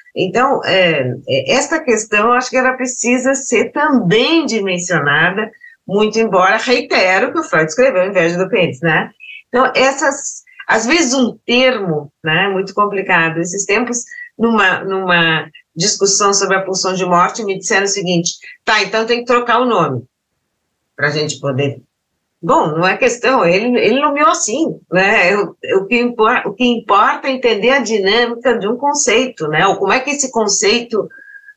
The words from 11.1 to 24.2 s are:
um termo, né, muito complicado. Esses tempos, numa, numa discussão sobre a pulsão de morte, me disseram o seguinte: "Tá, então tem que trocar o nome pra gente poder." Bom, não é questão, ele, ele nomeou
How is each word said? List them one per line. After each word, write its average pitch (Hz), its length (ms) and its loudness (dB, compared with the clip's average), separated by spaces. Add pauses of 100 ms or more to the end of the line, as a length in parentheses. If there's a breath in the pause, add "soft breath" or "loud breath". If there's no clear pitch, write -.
um 254 220 0 (100)
termo, 214 680 0 (100)
né, 165 260 0
muito 190 260 -4
complicado. 185 640 0
Esses 175 260 -4
tempos, 233 400 -2 (340 loud breath)
numa, 214 460 2
numa 170 640 0 (260 loud breath)
discussão 196 600 0
sobre 190 220 0
a 190 60 0
pulsão 190 300 -4
de 185 140 -2
morte, 180 380 2
me 196 140 -4
disseram 196 260 -2
o 196 40 0
seguinte: 175 440 -2 (320 loud breath)
"Tá, 214 180 2
então 220 240 -2
tem 240 140 0
que 240 60 -12
trocar 240 340 2
o 254 60 2
nome 156 360 0 (960)
pra 143 140 -2
gente 151 280 -4
poder." 135 420 -4 (600)
Bom, 220 280 0
não 160 180 -2
é 196 100 0
questão, 240 480 0
ele, 208 340 2
ele 220 220 2
nomeou 294 280 2